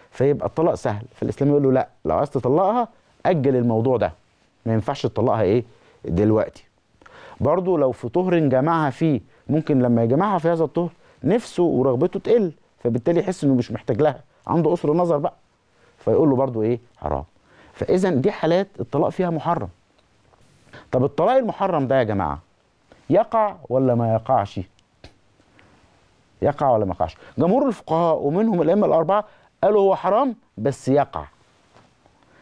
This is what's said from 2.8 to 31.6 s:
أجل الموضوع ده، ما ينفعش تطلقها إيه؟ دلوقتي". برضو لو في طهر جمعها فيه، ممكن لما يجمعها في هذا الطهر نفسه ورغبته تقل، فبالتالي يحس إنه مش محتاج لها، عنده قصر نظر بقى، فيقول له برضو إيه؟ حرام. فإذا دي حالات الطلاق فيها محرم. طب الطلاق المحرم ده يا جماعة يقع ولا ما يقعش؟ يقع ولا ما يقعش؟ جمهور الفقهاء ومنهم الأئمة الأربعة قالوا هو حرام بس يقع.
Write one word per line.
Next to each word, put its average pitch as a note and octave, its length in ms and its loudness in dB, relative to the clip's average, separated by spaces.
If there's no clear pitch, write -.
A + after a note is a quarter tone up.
أجل C#3 300 2
الموضوع A#2+ 420 0
ده، G2 160 -2
ما A2+ 80 -2
ينفعش A2+ 300 -4
تطلقها A2 380 0
إيه؟ G#2+ 220 2
دلوقتي". G#2+ 600 0
برضو F3 360 0
لو C3+ 140 2
في A#2 180 -10
طهر F3+ 300 0
جمعها D3 500 2
فيه، C#3 320 0
ممكن D3+ 320 0
لما A#2+ 220 2
يجمعها F3 340 0
في D#3+ 100 -2
هذا E3 160 0
الطهر E3+ 260 -2
نفسه F#3 400 0
ورغبته C#3 560 0
تقل، G#3+ 320 2
فبالتالي B2+ 360 0
يحس - 240 -4
إنه C#3 120 4
مش A#2+ 160 -2
محتاج A2+ 300 -4
لها، D3 220 0
عنده D#3+ 240 2
قصر E3+ 220 0
نظر E3+ 240 0
بقى، D3+ 160 -4
فيقول A2+ 320 2
له C3+ 60 2
برضو B2 260 -2
إيه؟ A#2 180 -2
حرام. C#2+ 260 -6
فإذا F#3 360 -2
دي D#3+ 220 0
حالات F3 360 0
الطلاق - 300 -2
فيها F3+ 200 -4
محرم. D#3+ 400 -4
طب B2+ 120 2
الطلاق F3 320 0
المحرم F#3+ 520 -2
ده C3+ 120 2
يا B2 40 2
جماعة F#2+ 360 -4
يقع G#3 460 0
ولا B2+ 260 2
ما A#2 180 0
يقعش؟ A2 460 -2
يقع C#3+ 280 0
ولا G#2+ 160 2
ما F2+ 80 -4
يقعش؟ - 240 -6
جمهور G3 300 2
الفقهاء E3 500 -2
ومنهم F3 440 -2
الأئمة F3 260 2
الأربعة E3 380 0
قالوا G3+ 180 4
هو G3 140 4
حرام G#3+ 400 0
بس B2+ 300 -4
يقع. C3 380 0